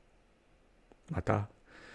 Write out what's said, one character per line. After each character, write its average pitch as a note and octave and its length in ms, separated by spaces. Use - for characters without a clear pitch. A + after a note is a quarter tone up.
ま C#3 120
た、 G#2 260